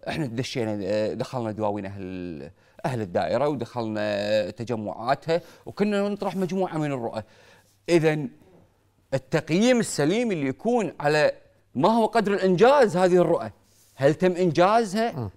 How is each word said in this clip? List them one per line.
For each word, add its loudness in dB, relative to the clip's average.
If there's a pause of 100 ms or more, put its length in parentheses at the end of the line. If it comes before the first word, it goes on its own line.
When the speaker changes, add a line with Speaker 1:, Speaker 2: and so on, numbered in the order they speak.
Speaker 1:
احنا -4
دشينا، -4
آه، -2
دخلنا -6
دواوين -4
اهل، -12 (340)
اهل -4
الدائره، -2
ودخلنا -2
تجمعاتها، -4 (240)
وكنا -2
نطرح -4
مجموعه -2
من -2
الرؤى. -6 (680)
اذا 4 (960)
التقييم 2
السليم 0
اللي -2
يكون -2
على 2 (440)
ما 4
هو 4
قدر 0
الانجاز 6
هذه 4
الرؤى، 2 (440)
هل 4
تم 2
انجازها؟ 2
Speaker 2:
مم. -6